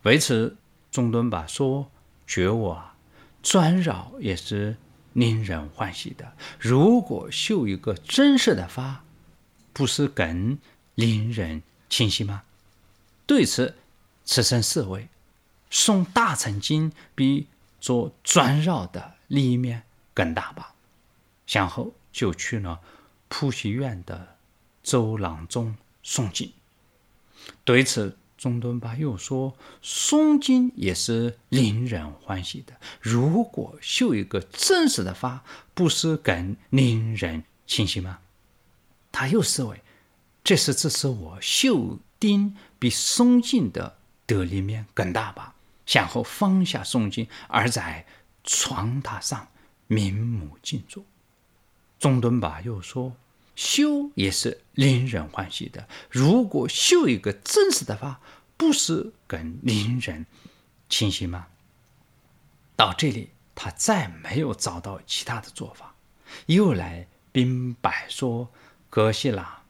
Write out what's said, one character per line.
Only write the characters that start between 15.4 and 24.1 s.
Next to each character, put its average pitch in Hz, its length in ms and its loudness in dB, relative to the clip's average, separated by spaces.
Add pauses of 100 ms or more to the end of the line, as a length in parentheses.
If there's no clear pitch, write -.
诵 190 420 4
大 220 220 2
乘 104 260 -4
经 156 320 0 (220)
比 139 320 2 (320)
做 120 340 -2 (120)
转 143 380 4
绕 156 240 -2
的 - 280 -14 (140)
利 135 240 2
益 123 40 2
面 120 280 -4 (300)
更 82 200 0
大 - 180 -6
吧。” - 220 -18 (720)
向 98 220 2
后 151 260 -8 (160)
就 95 240 -2
去 - 240 -6
了 87 220 -6 (480)
普 135 240 -2
西 107 180 -4
院 117 340 -4
的 90 320 -14 (460)